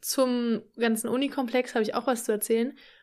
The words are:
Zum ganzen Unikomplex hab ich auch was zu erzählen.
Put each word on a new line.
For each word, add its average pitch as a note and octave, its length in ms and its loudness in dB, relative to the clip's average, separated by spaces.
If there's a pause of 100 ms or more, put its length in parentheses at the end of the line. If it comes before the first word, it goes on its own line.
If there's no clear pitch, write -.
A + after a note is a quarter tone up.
Zum A#3+ 580 0 (180)
ganzen A3+ 300 0
Unikomplex B3+ 640 0
hab A#3 80 4
ich G#3 120 -2
auch A#3 120 -2
was A#3 180 0
zu A3 80 0
erzählen. A3+ 440 0 (260)